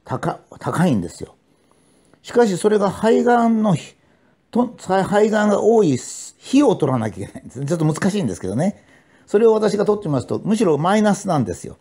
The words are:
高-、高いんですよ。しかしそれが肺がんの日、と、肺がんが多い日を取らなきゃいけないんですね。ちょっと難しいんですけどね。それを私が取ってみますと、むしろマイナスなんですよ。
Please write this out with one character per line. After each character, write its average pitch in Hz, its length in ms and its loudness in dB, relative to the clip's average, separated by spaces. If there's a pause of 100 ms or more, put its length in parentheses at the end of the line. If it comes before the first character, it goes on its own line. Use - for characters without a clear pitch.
高-、 - 360 -6 (180)
高 143 280 -2
い 147 80 2
ん 101 60 0
で 82 80 -6
す - 140 -18
よ。 - 120 -16 (880)
し - 100 -16
か 240 140 4
し 180 120 0
そ 214 100 0
れ 208 100 4
が 196 120 0
肺 233 340 0
が 240 220 2
ん 220 160 2
の 208 120 2
日、 - 220 -6 (540)
と、 247 160 -2 (100)
肺 190 540 0
が 214 160 0
ん - 20 2
が 202 140 2
多 214 220 4
い 139 120 2
日 - 640 -2
を 226 140 4
取 135 160 0
ら 131 60 0
な 110 120 -4
き 98 120 -12
ゃ - 20 -10
い - 20 -10
け - 60 -18
な - 80 -18
い - 40 -20
ん - 20 -20
で - 60 -20
す 123 80 -12
ね。 143 60 -6
ち 143 60 -4
ょ 170 40 0
っ - 20 -4
と 160 80 0
難 160 240 -2
し 202 80 -2
い 185 40 -2
ん 135 40 -2
で 92 80 -4
す - 60 -12
け 95 60 -8
ど 95 80 -6
ね。 170 300 -4 (420)
そ 202 120 0
れ 233 80 4
を 220 60 6
私 208 240 0
が 202 80 -2
取 208 140 0
っ - 40 -12
て 165 60 -6
み 147 60 0
ま 127 60 0
す - 60 -6
と、 113 140 -4
む 208 160 -2
し 220 80 0
ろ 160 120 2
マ 180 200 0
イ 214 60 2
ナ 208 120 2
ス - 140 -6
な 160 100 0
ん 120 60 0
で 87 100 -6
す - 100 -14
よ。 - 160 -14